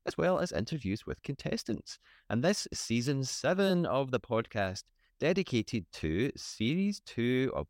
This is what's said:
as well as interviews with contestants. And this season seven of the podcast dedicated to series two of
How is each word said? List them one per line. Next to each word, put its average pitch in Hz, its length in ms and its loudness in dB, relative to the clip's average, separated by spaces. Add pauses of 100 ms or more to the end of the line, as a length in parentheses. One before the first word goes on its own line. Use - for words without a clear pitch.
as - 100 -4
well 175 220 4
as 175 120 -2
interviews 107 540 -2
with - 180 -8
contestants. - 760 -4 (320)
And 113 120 0
this 185 300 2
season 127 500 0
seven 180 600 2
of 131 280 0
the 120 80 2
podcast 107 640 -2 (360)
dedicated 131 720 2
to 85 460 0
series 185 600 0
two 127 540 0
of 73 160 -2